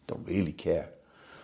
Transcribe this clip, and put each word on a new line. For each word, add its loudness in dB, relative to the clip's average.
Don't -6
really 2
care. 0